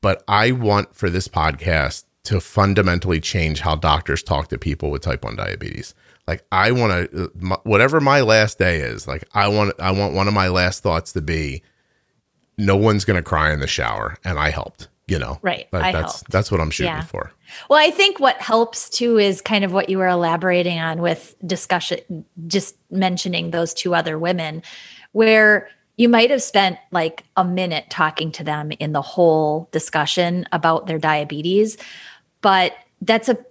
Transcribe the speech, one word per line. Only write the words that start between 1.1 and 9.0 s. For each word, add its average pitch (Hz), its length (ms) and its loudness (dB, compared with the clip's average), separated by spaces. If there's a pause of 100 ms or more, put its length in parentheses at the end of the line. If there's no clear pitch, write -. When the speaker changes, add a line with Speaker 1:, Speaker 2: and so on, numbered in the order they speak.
Speaker 1:
podcast 76 760 -2 (200)
to 95 140 0
fundamentally 92 800 2
change 78 420 -2
how 78 140 0
doctors 76 480 0
talk 71 260 -2
to - 80 -6
people 73 340 -4
with 71 100 -6
type 62 220 -4
one 55 120 -8
diabetes. - 580 -10 (340)
Like, 85 240 -6
I 107 200 4
wanna, 107 440 0
uh, 87 120 -6 (140)
m-, 92 220 -4
whatever 120 380 4
my 139 200 4
last 110 360 4
day 90 200 2
is, 60 300 -6